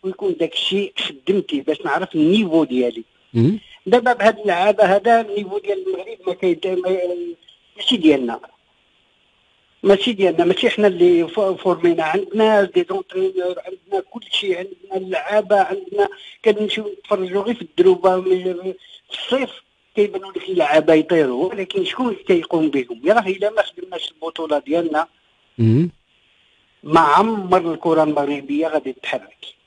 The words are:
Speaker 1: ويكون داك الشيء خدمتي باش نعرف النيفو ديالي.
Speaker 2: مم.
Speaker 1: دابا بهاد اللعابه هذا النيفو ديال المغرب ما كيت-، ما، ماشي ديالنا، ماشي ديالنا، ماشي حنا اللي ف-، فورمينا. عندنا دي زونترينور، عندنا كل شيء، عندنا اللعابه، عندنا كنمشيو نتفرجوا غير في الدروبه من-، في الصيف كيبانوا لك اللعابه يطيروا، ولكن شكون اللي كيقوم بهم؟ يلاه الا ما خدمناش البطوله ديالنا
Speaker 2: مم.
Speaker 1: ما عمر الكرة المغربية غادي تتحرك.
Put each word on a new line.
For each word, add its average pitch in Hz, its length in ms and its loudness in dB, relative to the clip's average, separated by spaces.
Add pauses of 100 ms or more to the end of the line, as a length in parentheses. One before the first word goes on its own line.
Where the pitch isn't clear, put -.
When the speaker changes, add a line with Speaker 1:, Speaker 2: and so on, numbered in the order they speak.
Speaker 1:
ويكون 185 380 -4
داك 165 120 -2
الشيء - 460 -4
خدمتي 156 640 -4
باش 151 200 -4
نعرف 170 340 -4
النيفو 165 500 2
ديالي. 123 400 -2 (300)
Speaker 2:
مم. 139 240 4 (280)
Speaker 1:
دابا 233 260 4
بهاد 208 260 2
اللعابه 208 460 2
هذا 202 360 4
النيفو 208 380 -6
ديال 202 300 -4
المغرب 415 380 -8
ما 180 80 -4
كيت-، 175 320 -2
ما، 185 320 -2 (760)
ماشي - 200 -2
ديالنا، 135 440 2 (1400)
ماشي 196 300 2
ديالنا، 180 320 0
ماشي 180 260 0
حنا 208 160 2
اللي 175 420 4
ف-، 214 120 -4
فورمينا. 170 640 0
عندنا 202 580 2
دي 180 260 0
زونترينور، 359 680 -4 (120)
عندنا 381 440 -6
كل 240 100 -16 (100)
شيء، 185 280 -2
عندنا 190 480 -10
اللعابه، 202 540 0
عندنا 381 480 -2 (360)
كنمشيو 208 540 -2
نتفرجوا 190 440 -4
غير 226 120 -4
في - 80 -14
الدروبه 180 540 4
من-، 185 560 -2 (380)
في - 80 -14
الصيف 262 320 -4 (440)
كيبانوا 196 360 -2
لك - 180 -10
اللعابه 160 460 4
يطيروا، 156 540 2
ولكن 190 360 -4
شكون 254 240 -4
اللي 196 160 -8
كيقوم 165 460 0
بهم؟ 123 340 -4
يلاه 202 220 2
الا 190 240 -2
ما 220 120 -2
خدمناش 180 500 -10
البطوله 160 460 -6
ديالنا 151 480 -2 (520)
Speaker 2:
مم. 120 320 2 (920)
Speaker 1:
ما 156 180 2
عمر 180 720 2
الكرة 160 300 0
المغربية 147 680 -2
غادي 135 240 -4
تتحرك. - 440 -10 (300)